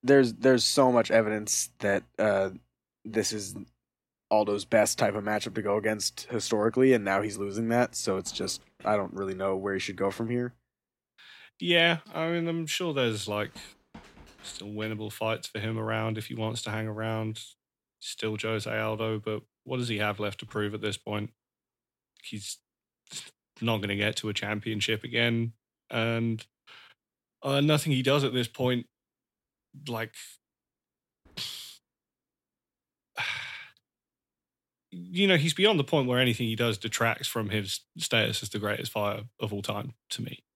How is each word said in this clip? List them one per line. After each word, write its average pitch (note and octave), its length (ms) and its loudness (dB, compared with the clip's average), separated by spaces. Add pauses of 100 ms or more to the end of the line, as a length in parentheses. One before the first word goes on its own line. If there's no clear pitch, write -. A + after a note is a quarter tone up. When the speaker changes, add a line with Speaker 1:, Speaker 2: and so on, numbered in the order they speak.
Speaker 1:
There's, B2+ 300 8
there's B2 300 4
so C3 280 6
much A#2 180 4
evidence G#2+ 680 2
that, G2 240 0 (160)
uh, G2 320 2 (540)
this A2 280 0
is G2 220 -8 (760)
Aldo's G#2 360 2
best G#2+ 320 4
type G#2 160 2
of G#2 100 -2
matchup G#2 300 -2
to A2 80 -4
go G2+ 160 2
against G#2+ 500 -2
historically, A2+ 640 4
and A2+ 120 4
now G2 180 2
he's G#2+ 160 -4
losing G2+ 300 -2
that, A#2+ 260 2
so F#2+ 240 -2
it's - 140 -8
just, - 280 -6 (240)
I G#2+ 120 2
don't G2 180 -2
really F#2+ 200 -4
know F#2+ 220 0
where G2 180 -2
he F#2+ 60 -2
should F#2+ 160 -8
go F#2+ 140 0
from A2+ 180 -6
here. B2 260 -2 (1040)
Speaker 2:
Yeah, E3+ 380 4 (140)
I E3 180 -2
mean, E3+ 180 0
I'm E3 180 -2
sure E3 260 -2
there's, A#2 360 0
like, G#2 240 -2 (920)
still - 260 -14
winnable G#2+ 420 -6
fights A2 380 -2
for - 100 -8
him A2 200 -2
around A2 400 -2
if A2 80 -8
he - 80 -10
wants A2+ 280 -4
to A2 80 -6
hang A2 160 -4
around. A2 540 -4 (600)
Still - 360 -6
Jose A2 420 -2
Aldo, A2 420 -2
but G#2+ 220 -4 (200)
what C3 160 -6
does A#2+ 100 -4
he G#2+ 100 -2
have G#2 220 -2
left G#2 200 -4
to - 60 -12
prove G#2 280 -4
at G#2+ 80 -8
this G#2 160 -4
point? G#2 320 -6 (920)
He's - 360 -12 (1040)
not A2+ 180 2
gonna G2+ 160 2
get G#2 200 2
to - 120 -4
a G2+ 60 -2
championship G#2+ 680 -2
again, A#2 520 0 (340)
and, A#2 580 0 (960)
uh, C#3 200 2
nothing D3+ 300 4
he C3 100 2
does C3+ 220 4
at B2 100 0
this B2 140 0
point, B2 380 0 (1040)
like, A2+ 260 -6 (3000)
<sighs> - 80 -2 (1700)
you F3+ 360 0
know, F#3 100 8
he's D#3 180 4
beyond G3 240 4
the C#3 60 2
point C#3+ 220 2
where B2 140 2
anything B2 260 2
he A2+ 100 -2
does A2+ 220 0
detracts - 480 0
from A2 240 -2
his G2+ 300 -2 (180)
status A2 440 0
as G#2 80 -10
the G#2+ 80 -6
greatest G#2 340 -2
fighter G#2 320 -2 (160)
of G#2 120 -4
all G2+ 100 -4
time G#2 320 -6 (160)
to - 120 -6
me. - 220 -10 (120)